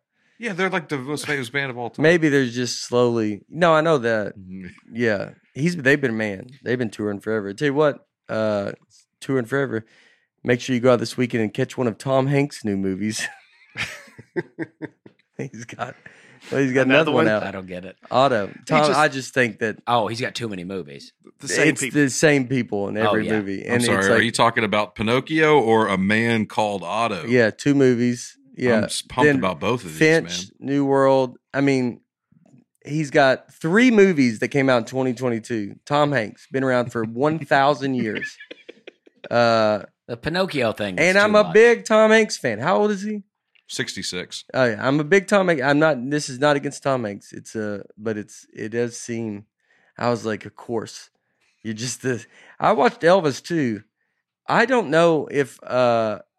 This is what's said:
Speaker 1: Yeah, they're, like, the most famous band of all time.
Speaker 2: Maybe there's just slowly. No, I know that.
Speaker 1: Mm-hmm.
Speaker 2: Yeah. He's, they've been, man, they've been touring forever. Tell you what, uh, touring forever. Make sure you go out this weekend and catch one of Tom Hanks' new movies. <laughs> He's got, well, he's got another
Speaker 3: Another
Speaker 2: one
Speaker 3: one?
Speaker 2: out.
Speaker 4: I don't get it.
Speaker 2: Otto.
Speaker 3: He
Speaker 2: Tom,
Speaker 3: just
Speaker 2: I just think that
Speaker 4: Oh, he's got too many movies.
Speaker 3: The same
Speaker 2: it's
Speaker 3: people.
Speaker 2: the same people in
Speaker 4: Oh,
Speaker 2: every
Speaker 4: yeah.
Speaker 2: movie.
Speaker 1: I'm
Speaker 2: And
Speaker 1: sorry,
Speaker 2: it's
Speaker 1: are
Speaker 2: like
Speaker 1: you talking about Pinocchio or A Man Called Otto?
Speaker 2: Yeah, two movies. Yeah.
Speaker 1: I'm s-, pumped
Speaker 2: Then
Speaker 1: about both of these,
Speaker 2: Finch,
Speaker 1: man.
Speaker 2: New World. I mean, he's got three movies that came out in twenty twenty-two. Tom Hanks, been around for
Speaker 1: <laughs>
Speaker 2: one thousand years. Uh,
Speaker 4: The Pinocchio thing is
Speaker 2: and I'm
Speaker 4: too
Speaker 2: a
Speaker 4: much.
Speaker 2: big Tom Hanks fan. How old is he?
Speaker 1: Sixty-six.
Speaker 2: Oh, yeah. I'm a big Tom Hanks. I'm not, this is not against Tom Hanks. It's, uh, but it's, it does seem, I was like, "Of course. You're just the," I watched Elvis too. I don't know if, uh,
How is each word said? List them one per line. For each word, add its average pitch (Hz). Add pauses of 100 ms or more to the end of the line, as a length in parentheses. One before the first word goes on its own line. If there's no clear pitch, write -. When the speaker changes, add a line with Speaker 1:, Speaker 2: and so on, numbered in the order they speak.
(380)
Speaker 1:
Yeah, 220
they're, 185
like, 175
the 147
most 135
famous 139
band 139
of 120
all 120
time. 135
Speaker 2:
Maybe 160
there's 135
just 120
slowly. 117
No, 160
I 156
know 160
that. 113
Speaker 1:
Mm-hmm. 92 (260)
Speaker 2:
Yeah. 107 (240)
He's, 170
they've 143
been, 117
man, 104 (160)
they've 120
been 113
touring 104
forever. 107
Tell 147
you 139
what, 147 (200)
uh, 107 (480)
touring 131
forever. 120 (580)
Make 123
sure 131
you 120
go 127
out 113
this 110
weekend 123
and 104
catch 131
one 127
of 107
Tom 135
Hanks' 143
new 101
movies. 98 (480)
<laughs> - (1080)
He's 120
got, 123 (560)
well, 131
he's 135
got 131
another 131
Speaker 3:
Another 156
Speaker 2:
one 127
Speaker 3:
one? -
Speaker 2:
out. 104
Speaker 4:
I 98
don't 95
get 90
it. 92 (140)
Speaker 2:
Otto. 123
Speaker 3:
He - (140)
Speaker 2:
Tom, 151
Speaker 3:
just 139
Speaker 2:
I 151
just 135
think 120
that 107
Speaker 4:
Oh, 117
he's 113
got 110
too 117
many 92
movies. 80 (260)
Speaker 3:
The 139
same 147
Speaker 2:
it's 131
Speaker 3:
people. 139
Speaker 2:
the 139
same 143
people 104
in 104
Speaker 4:
Oh, 110
Speaker 2:
every 107
Speaker 4:
yeah. 107
Speaker 2:
movie. 98
Speaker 1:
I'm 120
Speaker 2:
And 120
Speaker 1:
sorry, 104
Speaker 2:
it's 98
Speaker 1:
are 117
Speaker 2:
like 110
Speaker 1:
you 117
talking 117
about 104
Pinocchio 147
or 110
A 98
Man 110
Called 104
Otto? 104
Speaker 2:
Yeah, 117
two 143
movies. 123 (200)
Yeah. 120
Speaker 1:
I'm 107
s-, -
pumped -
Speaker 2:
Then 143
Speaker 1:
about 92
both 113
of 82
these, 78
Speaker 2:
Finch, 160
Speaker 1:
man. 180
Speaker 2:
New 139
World. 135 (160)
I 135
mean, 131 (840)
he's 147
got 135
three 220
movies 156
that 123
came 135
out 123
in 110
twenty 131
twenty-two. 110 (100)
Tom 147
Hanks, 110
been 131
around 123
for 113
Speaker 1:
<laughs> -
Speaker 2:
one 139
thousand 139
years. 110 (960)
Uh, 113 (260)
Speaker 4:
The 120
Pinocchio 147
thing 98
is -
Speaker 2:
and 180
I'm 208
Speaker 4:
too 214
Speaker 2:
a 208
Speaker 4:
much. 165
Speaker 2:
big 226
Tom 220
Hanks 220
fan. 110
How 175
old 208
is 196
he? 208 (460)
Speaker 1:
Sixty-six. -
Speaker 2:
Oh, 131
yeah. 107
I'm 143
a 151
big 190
Tom 190
Hanks. 151
I'm 143
not, 143
this 147
is 127
not 147
against 143
Tom 131
Hanks. 101
It's, -
uh, 104 (140)
but 107
it's, -
it 110
does 117
seem, 110 (500)
I 120
was 110
like, 104
"Of -
course. - (540)
You're 113
just 120
the," 127 (360)
I 185
watched 240
Elvis 165
too. 127 (600)
I 202
don't 226
know 160
if, 131
uh, 117 (200)